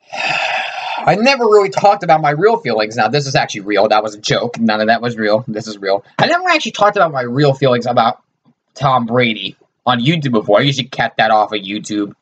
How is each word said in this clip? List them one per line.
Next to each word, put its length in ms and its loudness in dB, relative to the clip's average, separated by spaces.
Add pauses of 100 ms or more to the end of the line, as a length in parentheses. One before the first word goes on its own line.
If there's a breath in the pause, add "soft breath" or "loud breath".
(120)
I 1040 -4
never 280 0
really 260 4
talked 320 2
about 180 2
my 100 0
real 280 2
feelings. 380 -2
Now, 120 0
this 180 0
is 80 -8
actually 280 -2
real. 260 2
That 140 0
was 120 -6
a 60 -18
joke. 380 -2
None 220 0
of 80 0
that 120 2
was 160 -4
real. 320 0
This 180 -8
is 120 -12
real. 260 -2 (140 soft breath)
I 80 2
never 220 0
actually 240 0
talked 240 2
about 160 2
my 100 -4
real 320 2
feelings 320 2
about 360 0 (520)
Tom 320 0
Brady 500 -2 (300)
on 140 2
YouTube 320 0
before. 260 2
I 40 6
usually 260 -2
kept 300 -4
that 120 2
off 220 2
of 80 -4
YouTube. 600 -6